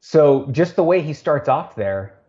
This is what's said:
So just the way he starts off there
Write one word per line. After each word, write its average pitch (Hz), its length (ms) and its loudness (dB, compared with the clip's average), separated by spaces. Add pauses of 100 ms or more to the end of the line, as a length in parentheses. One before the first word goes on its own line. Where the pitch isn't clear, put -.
So 139 500 2
just 165 240 -2
the 180 80 0
way 175 180 2
he 151 120 -8
starts 147 340 -4
off 147 280 -4
there 98 540 -8